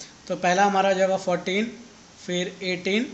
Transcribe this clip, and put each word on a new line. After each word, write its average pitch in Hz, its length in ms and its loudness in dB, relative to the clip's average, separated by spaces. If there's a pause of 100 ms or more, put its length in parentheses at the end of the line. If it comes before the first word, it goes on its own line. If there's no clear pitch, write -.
(280)
तो 185 80 -4
पहला 185 280 4
हमारा 196 240 4
हो 190 60 4
जाएगा 190 220 2
फ़ोर्टीन, 185 560 -2 (460)
फिर 180 440 -6
एटीन, 185 520 0